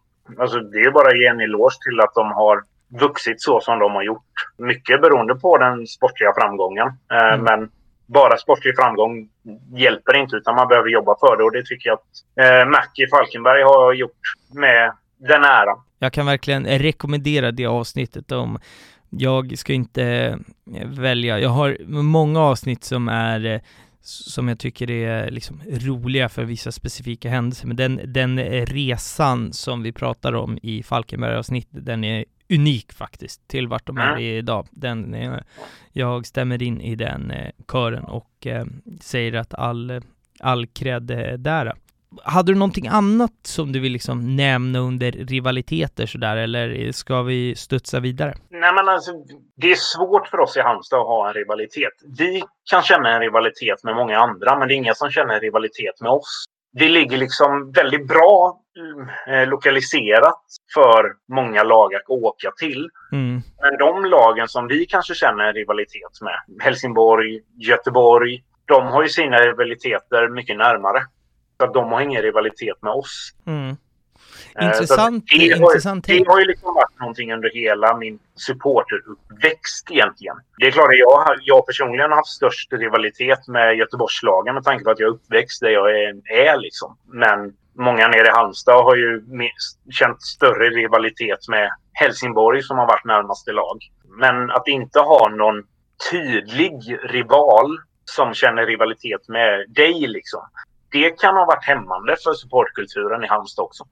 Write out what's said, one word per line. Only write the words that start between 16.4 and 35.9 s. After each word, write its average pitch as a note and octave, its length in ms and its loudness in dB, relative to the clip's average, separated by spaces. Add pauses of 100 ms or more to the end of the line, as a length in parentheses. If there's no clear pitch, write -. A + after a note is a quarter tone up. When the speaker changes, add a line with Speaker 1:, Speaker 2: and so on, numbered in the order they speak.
Speaker 2:
rekommendera C#3+ 840 -2
det B2 140 -6
avsnittet A#2+ 680 -8
om, A#2+ 280 -6 (500)
jag C3 480 -4
ska - 160 -6
inte, B2+ 300 -4 (720)
eh, - 120 -14
välja, B2 520 -4
jag B2 100 0
har C#3 280 -2 (240)
många D#3 400 2
avsnitt C3 420 -2
som B2 260 -6
är, A2+ 360 -4
eh, A2+ 140 -4 (440)
s-, - 300 -18
som B2 140 -4
jag A#2+ 120 -6
tycker A#2+ 320 -10
är A2+ 400 -6
liksom A#2 380 -14
roliga B2+ 600 -4
för - 160 -10
vissa A#2 260 -10
specifika A#2+ 580 -12
händelser. B2 380 -4
Men A#2+ 100 -8
den, C3 280 -2
den, B2+ 340 -4
eh, A#2+ 260 -4
resan B2+ 880 -4
som A#2+ 300 -10
vi A2+ 80 -8
pratar B2 420 -8
om A#2 280 -6
i A2 220 -10
Falkenberg-avsnittet, A#2+ 1040 -8
den A2+ 180 -8
är A2 220 -6 (240)
unik D3 440 -2
faktiskt, - 540 -20
till C3 200 -8
vart A#2 200 -10
de B2+ 100 -12
är B2 140 -2
Speaker 3:
Mm. D3+ 120 -6
Speaker 2:
idag. A2+ 480 -8
Den, A#2 420 -10
eh, A#2+ 200 -10 (580)